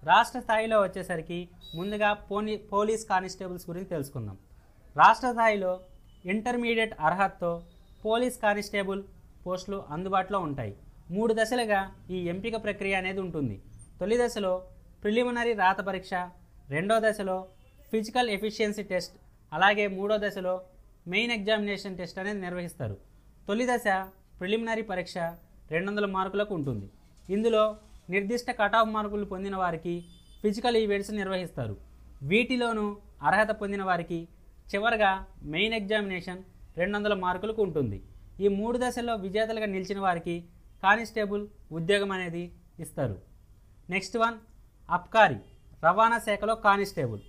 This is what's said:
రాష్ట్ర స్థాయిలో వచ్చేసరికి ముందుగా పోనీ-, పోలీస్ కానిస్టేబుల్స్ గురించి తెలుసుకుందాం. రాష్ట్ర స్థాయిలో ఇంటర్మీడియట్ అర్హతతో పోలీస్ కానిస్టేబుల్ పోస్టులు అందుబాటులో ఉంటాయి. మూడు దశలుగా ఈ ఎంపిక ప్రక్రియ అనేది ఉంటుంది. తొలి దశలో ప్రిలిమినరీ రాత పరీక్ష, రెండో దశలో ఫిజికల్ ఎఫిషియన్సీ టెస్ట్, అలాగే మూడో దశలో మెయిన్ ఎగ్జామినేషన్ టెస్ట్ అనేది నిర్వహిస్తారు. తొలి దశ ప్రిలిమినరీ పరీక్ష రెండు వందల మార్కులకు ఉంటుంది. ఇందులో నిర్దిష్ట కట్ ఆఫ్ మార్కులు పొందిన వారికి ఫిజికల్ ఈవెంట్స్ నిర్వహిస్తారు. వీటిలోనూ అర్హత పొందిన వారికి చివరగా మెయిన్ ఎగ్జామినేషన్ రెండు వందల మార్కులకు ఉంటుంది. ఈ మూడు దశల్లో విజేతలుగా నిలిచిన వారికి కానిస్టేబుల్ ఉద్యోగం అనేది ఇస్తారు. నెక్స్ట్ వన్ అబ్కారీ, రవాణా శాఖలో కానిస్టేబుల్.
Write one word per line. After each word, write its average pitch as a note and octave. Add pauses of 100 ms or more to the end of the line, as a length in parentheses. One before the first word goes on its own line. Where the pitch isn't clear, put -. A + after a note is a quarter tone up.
రాష్ట్ర G#3
స్థాయిలో A3
వచ్చేసరికి F3 (400)
ముందుగా G#3 (180)
పోనీ-, G#3 (120)
పోలీస్ G#3+
కానిస్టేబుల్స్ F#3
గురించి F3
తెలుసుకుందాం. C#3 (600)
రాష్ట్ర A3
స్థాయిలో G#3+ (640)
ఇంటర్మీడియట్ A3+ (140)
అర్హతతో F3+ (540)
పోలీస్ A#3+
కానిస్టేబుల్ G3+ (440)
పోస్టులు - (140)
అందుబాటులో F#3+
ఉంటాయి. B2+ (420)
మూడు A3
దశలుగా A3 (300)
ఈ F#3 (140)
ఎంపిక G#3 (100)
ప్రక్రియ G3
అనేది F#3+
ఉంటుంది. D3 (440)
తొలి G#3
దశలో G#3+ (500)
ప్రిలిమినరీ A#3+
రాత F#3+
పరీక్ష, F#3+ (640)
రెండో G3 (100)
దశలో G3+ (540)
ఫిజికల్ A3+
ఎఫిషియన్సీ G#3
టెస్ట్, F3+ (340)
అలాగే G3+
మూడో G3+
దశలో F#3 (580)
మెయిన్ A#3
ఎగ్జామినేషన్ G3+
టెస్ట్ F3+
అనేది G3+
నిర్వహిస్తారు. E3+ (520)
తొలి G#3+
దశ A#3+ (520)
ప్రిలిమినరీ A3
పరీక్ష F3+ (560)
రెండు F3
వందల G#3
మార్కులకు G3
ఉంటుంది. A#2+ (480)
ఇందులో A3 (460)
నిర్దిష్ట G3+ (100)
కట్ G#3
ఆఫ్ A3
మార్కులు G#3
పొందిన G3
వారికి E3+ (480)
ఫిజికల్ A3+
ఈవెంట్స్ G3+
నిర్వహిస్తారు. F3+ (560)
వీటిలోనూ A#3 (400)
అర్హత G#3 (100)
పొందిన G3
వారికి F3 (520)
చివరగా G#3 (420)
మెయిన్ G#3+
ఎగ్జామినేషన్ F#3+ (380)
రెండు F#3+
వందల G#3
మార్కులకు F#3+
ఉంటుంది. C#3 (460)
ఈ G3+ (120)
మూడు A#3
దశల్లో A#3+ (100)
విజేతలుగా A3
నిలిచిన F#3+
వారికి F3 (480)
కానిస్టేబుల్ G#3 (280)
ఉద్యోగం G3
అనేది F3 (360)
ఇస్తారు. C#3 (720)
నెక్స్ట్ F#3+
వన్ A3+ (520)
అబ్కారీ, F3 (460)
రవాణా A3
శాఖలో G#3+
కానిస్టేబుల్. F#3+